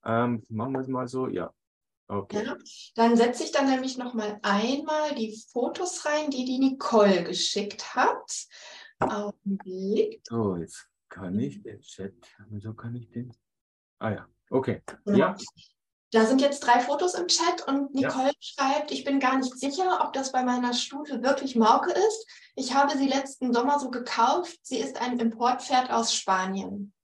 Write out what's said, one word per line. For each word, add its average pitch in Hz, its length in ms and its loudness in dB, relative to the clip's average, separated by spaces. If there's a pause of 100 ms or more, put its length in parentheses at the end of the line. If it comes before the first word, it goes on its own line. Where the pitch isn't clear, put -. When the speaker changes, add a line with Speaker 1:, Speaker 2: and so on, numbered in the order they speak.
Speaker 1:
Ähm, 117 440 0
machen 113 240 -6
wir 131 60 -2
es 131 80 -6
mal 127 200 -4
so, 127 200 -4
ja. - 260 -6 (560)
Okay. 104 360 -6
Speaker 2:
Ja, 269 100 -6 (400)
dann 233 220 6
setze 240 260 4
ich - 80 -6
dann 269 180 4
nämlich 262 280 -2
noch 247 160 -8
mal 208 300 -4
einmal 285 720 0
die 220 220 -6 (140)
Fotos 339 540 -4
rein, 302 240 0
die 254 160 -4
die 254 140 -2
Nicole 208 680 4
geschickt - 720 -6
hat. - 360 0 (680)
Augenblick. 202 1300 -4
Speaker 1:
So, 107 300 -2
jetzt - 320 -10 (220)
kann 95 280 -6
ich 135 240 -4
den 107 200 -14
Chat, - 320 -14 (340)
wieso 107 260 -10
kann 117 220 -10
ich 120 140 -14
den? 120 240 -10 (640)
Ah 110 120 -2
ja, - 160 -8 (220)
okay. 127 320 0 (220)
Speaker 2:
Genau. 202 140 4
Speaker 1:
Ja. 202 180 4 (800)
Speaker 2:
Da 226 120 8
sind 269 140 4
jetzt 277 220 2
drei 240 180 6
Fotos 302 360 0
im 349 120 -4
Chat 349 400 0
und 277 260 0
Speaker 1:
Ja. 254 140 2
Speaker 2:
Nicole 262 320 2
schreibt, 285 520 -2
ich 262 120 -6
bin 277 160 2
gar 262 180 2
nicht 254 220 -2
sicher, 359 460 0
ob - 80 -8
das 269 180 -4
bei 254 120 2
meiner 247 300 0
Stute 277 480 -6
wirklich 269 360 0
Mauke 208 340 6
ist. 415 340 2 (300)
Ich 262 180 -4
habe 285 240 4
sie 269 120 2
letzten 262 440 -2
Sommer 269 260 4
so 254 120 -6
gekauft. 262 680 0
Sie 254 160 -6
ist - 240 -4
ein 247 180 -2
Importpferd 247 720 2
aus 233 240 0
Spanien. 190 760 -2 (100)